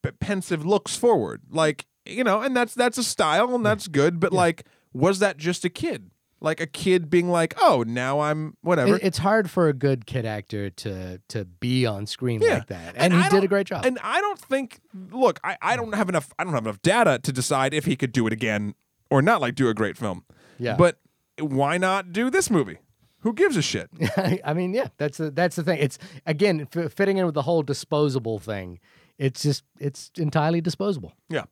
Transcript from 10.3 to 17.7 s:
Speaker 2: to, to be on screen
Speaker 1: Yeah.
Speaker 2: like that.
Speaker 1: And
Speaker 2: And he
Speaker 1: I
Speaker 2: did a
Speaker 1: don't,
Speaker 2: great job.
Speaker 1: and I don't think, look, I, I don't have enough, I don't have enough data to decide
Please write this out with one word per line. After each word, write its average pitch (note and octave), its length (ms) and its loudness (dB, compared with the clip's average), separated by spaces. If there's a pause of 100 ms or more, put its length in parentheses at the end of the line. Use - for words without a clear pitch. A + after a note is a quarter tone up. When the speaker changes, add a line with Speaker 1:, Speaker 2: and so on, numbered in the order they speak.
Speaker 2:
to, F#2 580 -10
to G#2 160 -6
be B2 400 -2
on G#2 200 -4
screen A#2 360 -4
Speaker 1:
Yeah. A4+ 140 4
Speaker 2:
like - 120 -4
that. - 300 -14
Speaker 1:
And - 0 -
Speaker 2:
And F3 160 4
he F3 60 6
Speaker 1:
I F#4+ 100 4
Speaker 2:
did G4 80 4
a - 40 6
Speaker 1:
don't, G3 60 2
Speaker 2:
great G3 200 0
job. - 180 -4
Speaker 1:
and B3+ 180 0
I C4 160 -2
don't G4+ 180 -4
think, C4 440 -6 (300)
look, A#3 300 2
I, F#3 200 -4
I A#3 160 0
don't A3+ 180 -6
have G3+ 140 0
enough, E3 280 -2
I E3 60 -4
don't F#3 80 -4
have A#2 140 -2
enough G#2 160 -6
data F#3 420 4
to D3 80 -4
decide C3 420 0